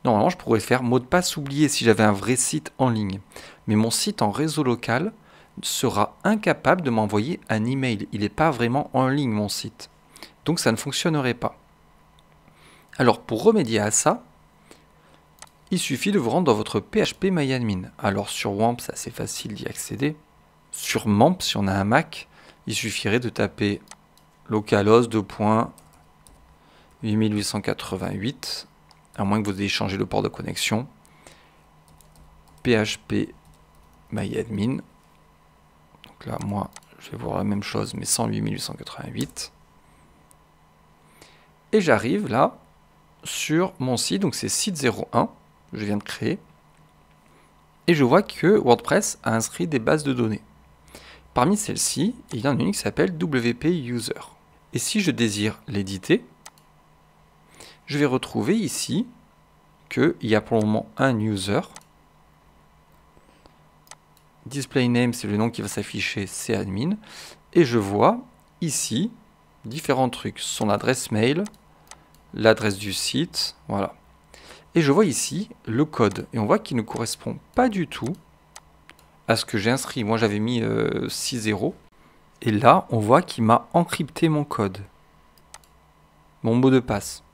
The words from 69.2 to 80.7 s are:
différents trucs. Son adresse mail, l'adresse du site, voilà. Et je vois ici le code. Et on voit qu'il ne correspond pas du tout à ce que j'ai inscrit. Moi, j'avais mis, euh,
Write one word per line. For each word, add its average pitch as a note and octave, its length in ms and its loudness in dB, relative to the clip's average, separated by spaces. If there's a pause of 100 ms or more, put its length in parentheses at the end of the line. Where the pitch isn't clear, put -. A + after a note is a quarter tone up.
différents C3 440 0
trucs. - 300 -8
Son - 300 -4
adresse G#2 420 0
mail, B2+ 320 2 (880)
l'adresse A2 460 4
du G2+ 140 -8
site, - 640 -4 (100)
voilà. G2+ 280 -2 (800)
Et E3+ 60 4
je C#3 100 4
vois G#3+ 120 6
ici D3+ 460 -2 (160)
le A#2 180 0
code. G#2 480 0
Et A#2+ 60 -4
on G#2+ 80 0
voit F#3+ 140 4
qu'il - 160 -6
ne A2+ 60 0
correspond - 580 -8 (160)
pas B3 120 4
du F#3 200 -4
tout C3+ 260 -6 (1120)
à A#2+ 80 2
ce - 100 -2
que - 140 -4
j'ai A2 140 2
inscrit. C3 320 -4
Moi, A2 120 0
j'avais G#2+ 220 2
mis, A2+ 240 -2
euh, A2 460 -2